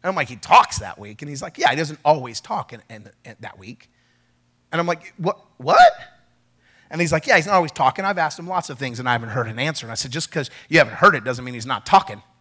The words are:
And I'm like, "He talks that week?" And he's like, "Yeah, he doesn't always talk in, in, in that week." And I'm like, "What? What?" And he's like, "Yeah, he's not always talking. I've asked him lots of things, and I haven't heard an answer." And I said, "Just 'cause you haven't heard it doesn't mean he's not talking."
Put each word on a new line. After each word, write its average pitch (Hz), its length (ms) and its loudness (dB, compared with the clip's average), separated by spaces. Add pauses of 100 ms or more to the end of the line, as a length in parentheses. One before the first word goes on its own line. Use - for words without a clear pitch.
And 180 60 -2
I'm 190 60 -4
like, 139 140 -4
"He 123 60 -14
talks - 440 2
that 101 200 -14
week?" 104 240 -16
And 147 60 -14
he's 139 120 -12
like, 165 160 -14
"Yeah, 339 140 0
he 131 40 -2
doesn't 151 300 -6
always 127 360 0
talk 185 320 -8
in, 110 140 -20
in, 110 220 -20 (160)
in 113 140 -18
that 104 180 -16
week." 104 320 -20 (800)
And 160 80 -2
I'm 170 80 -2
like, 170 300 -6
"What? 175 220 -4 (180)
What?" 330 360 8 (960)
And 165 100 -2
he's 165 100 2
like, 160 140 0
"Yeah, 233 120 4
he's 160 80 2
not 202 100 0
always 170 160 2
talking. 135 320 0
I've 196 140 -2
asked 160 200 -2
him 170 100 -14
lots 180 220 -4
of 131 80 -12
things, 123 220 -8
and 127 80 -4
I 123 60 2
haven't 113 160 -2
heard 113 180 -4
an 113 120 -10
answer." 139 260 -4
And 113 60 -12
I 113 40 -10
said, 127 160 -8
"Just 160 200 -6
'cause 143 180 -6 (200)
you 156 80 2
haven't 123 180 4
heard 185 200 6
it 120 80 -6
doesn't 123 200 -6
mean 123 120 -12
he's 113 120 -10
not 120 200 -6
talking." 107 340 2 (200)